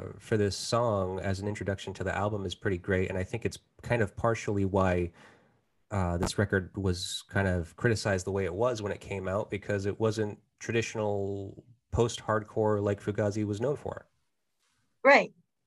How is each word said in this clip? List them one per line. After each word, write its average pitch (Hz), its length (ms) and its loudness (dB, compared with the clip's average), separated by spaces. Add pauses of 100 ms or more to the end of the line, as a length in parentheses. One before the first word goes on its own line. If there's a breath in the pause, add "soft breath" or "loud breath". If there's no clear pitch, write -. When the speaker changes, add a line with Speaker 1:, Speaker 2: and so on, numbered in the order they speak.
(180)
Speaker 1:
for - 180 -2
this 101 200 2
song 98 640 0
as 95 200 -2
an 104 80 -2
introduction 98 460 -4
to 101 100 -6
the 90 120 -2
album 101 300 -2
is 90 80 -6
pretty 95 240 -2
great. 92 300 2
And 95 100 -4
I 92 60 -2
think - 200 -8
it's - 140 -4 (240)
kind 120 200 0
of 95 140 -2
partially 110 480 0
why, 92 460 4 (800 soft breath)
uh, 90 280 0
this - 200 0
record 98 380 2
was 92 520 -2
kind 98 200 2
of 87 280 -2
criticized 104 500 0
the 101 40 -4
way 98 140 0
it 85 100 -2
was 113 260 0
when 101 120 -4
it - 80 -8
came 95 280 -8
out, 104 220 -2
because 101 360 -4
it 98 120 -2
wasn't 107 400 0 (220)
traditional 101 1040 -4 (280)
post-hardcore 107 920 2
like 101 200 0
Fugazi 107 420 0
was 101 160 -4
known 135 160 0
for. - 300 -10 (1000)
Speaker 2:
Right, 262 280 8 (340)